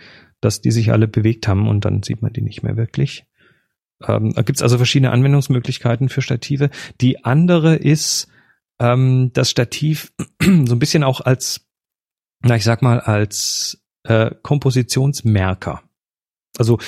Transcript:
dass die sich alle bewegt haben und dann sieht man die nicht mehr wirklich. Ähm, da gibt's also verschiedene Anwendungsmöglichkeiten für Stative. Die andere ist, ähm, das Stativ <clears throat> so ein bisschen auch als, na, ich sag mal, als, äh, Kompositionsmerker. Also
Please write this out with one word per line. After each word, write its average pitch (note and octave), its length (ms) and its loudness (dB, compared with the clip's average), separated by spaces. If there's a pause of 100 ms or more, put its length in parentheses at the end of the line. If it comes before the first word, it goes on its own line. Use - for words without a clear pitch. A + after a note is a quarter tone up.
(400)
dass - 200 0
die B2 120 0
sich A2+ 200 0
alle A2+ 140 4
bewegt A2+ 400 -2
haben G2+ 220 0
und G#2 160 0
dann G2+ 180 -2
sieht A2+ 200 -8
man A2 100 -4
die A2 100 -6
nicht G#2 220 -8
mehr G#2 120 -4
wirklich. B2 500 -6 (760)
Ähm, G#2+ 300 -2
da - 80 -2
gibt's - 200 -2
also A#2+ 160 2
verschiedene B2 340 2
Anwendungsmöglichkeiten B2+ 960 0
für C3 140 -4
Stative. C3+ 480 -4 (300)
Die B2+ 240 0
andere D#3+ 520 2
ist, - 500 -2 (540)
ähm, B2+ 540 2
das B2+ 160 2
Stativ - 640 -2 (140)
<clears throat> - 160 -8
so D3+ 320 4
ein A#2 60 0
bisschen D3+ 240 2
auch C3 160 0
als, - 480 -2 (720)
na, A#2+ 140 4
ich G2+ 80 -2
sag A#2 180 0
mal, A#2+ 160 4
als, - 800 -4 (240)
äh, A2+ 300 2 (100)
Kompositionsmerker. A#2+ 1400 -2 (760)
Also A#2 300 2